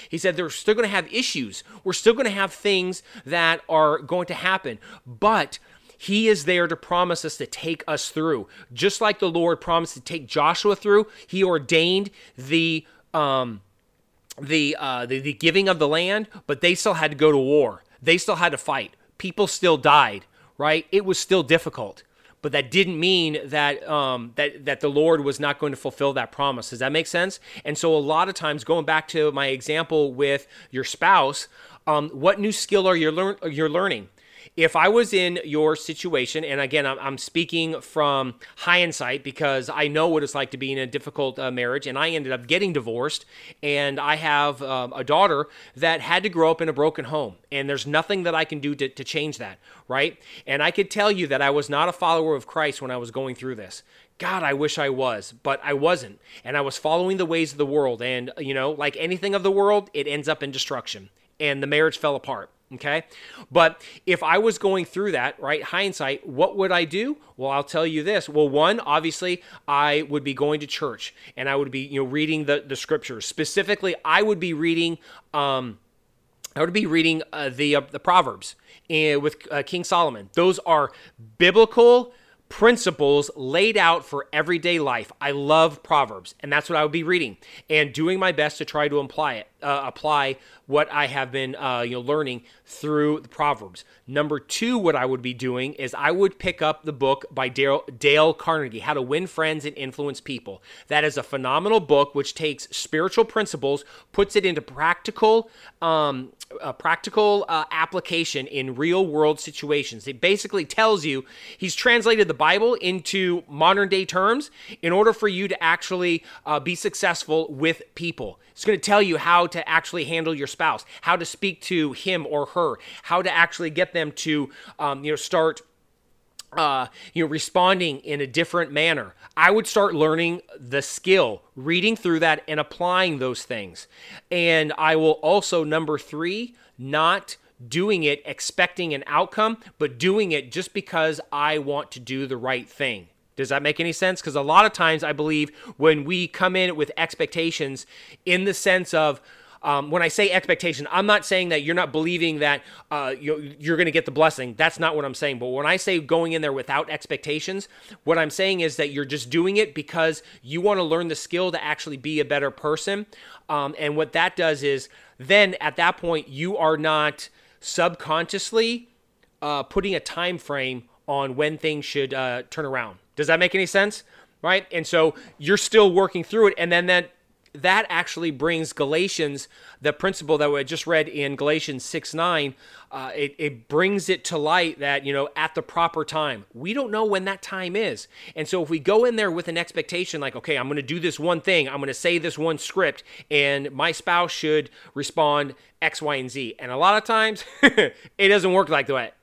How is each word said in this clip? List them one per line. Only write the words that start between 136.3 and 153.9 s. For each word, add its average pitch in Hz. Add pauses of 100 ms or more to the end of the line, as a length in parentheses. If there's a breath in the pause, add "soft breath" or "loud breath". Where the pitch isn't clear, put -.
not 156 (300 soft breath)
doing 180
it 143
expecting 175
an 139
outcome, 214 (200 loud breath)
but 127
doing 190
it 135
just 180
because 160 (100)
I 151
want 143
to 127
do 131
the 127
right 123
thing. 110 (300)
Does 135
that 139
make 147
any 165
sense? 185
'Cause 143
a 143
lot 170
of 214
times 160
I 151
believe 151 (260 loud breath)
when 151
we 180
come 185
in 180
with 151
expectations 160 (400 loud breath)
in 185
the 196
sense 185
of, 156 (420 loud breath)
um, 147
when 175
I 170
say 196
expectation, 165
I'm 196
not 208
saying 185
that 151
you're 160
not 160
believing 160
that, 143 (280 loud breath)
uh, 135
you're, 151
you're 147
gonna 165